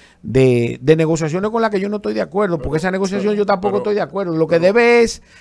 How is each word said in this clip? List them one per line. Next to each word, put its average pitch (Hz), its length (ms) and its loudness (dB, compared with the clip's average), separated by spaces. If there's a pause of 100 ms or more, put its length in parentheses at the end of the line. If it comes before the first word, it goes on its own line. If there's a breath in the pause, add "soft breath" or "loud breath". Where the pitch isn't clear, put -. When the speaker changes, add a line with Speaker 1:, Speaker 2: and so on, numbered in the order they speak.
(220 soft breath)
Speaker 1:
de, 120 600 2
de 151 140 4
negociaciones 165 560 -2
con 226 100 0
las 226 80 0
que 202 80 -2
yo 196 100 -4
no 208 80 -6
estoy 214 180 -6
de 214 60 -4
acuerdo, 180 360 -2
porque - 140 -6
Speaker 2:
Pero, 151 80 -2
Speaker 1:
esa 180 120 -2
negociación 196 420 -2
Speaker 2:
pero, 208 60 -4
Speaker 1:
yo 208 80 0
tampoco 196 280 -2
Speaker 2:
pero, 202 40 0
Speaker 1:
estoy 208 160 -2
de 202 60 -2
acuerdo. 170 360 -4
Lo 160 120 0
que 170 80 2
Speaker 2:
pero 180 180 4
Speaker 1:
debe 240 280 4
es - 200 -4 (180 soft breath)